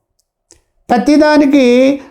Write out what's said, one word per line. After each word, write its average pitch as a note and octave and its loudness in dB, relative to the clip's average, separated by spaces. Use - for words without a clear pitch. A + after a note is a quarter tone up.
ప్రతిదానికి C#4+ 0